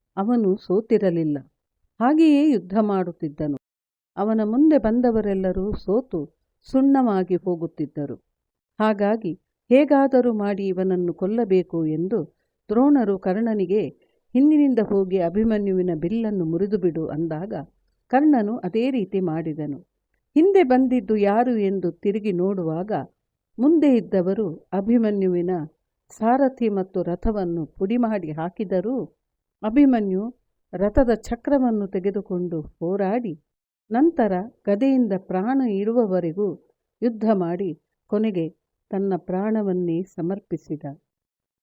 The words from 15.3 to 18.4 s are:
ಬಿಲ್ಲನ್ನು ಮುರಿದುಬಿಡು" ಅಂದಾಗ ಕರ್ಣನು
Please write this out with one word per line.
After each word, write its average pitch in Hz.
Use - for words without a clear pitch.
ಬಿಲ್ಲನ್ನು 196
ಮುರಿದುಬಿಡು" 170
ಅಂದಾಗ 165
ಕರ್ಣನು 254